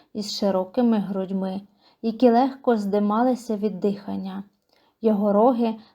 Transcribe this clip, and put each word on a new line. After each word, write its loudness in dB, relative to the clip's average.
із -8
широкими 0
грудьми, -4
які 4
легко 2
здималися 0
від -4
дихання. -6
Його 2
роги 4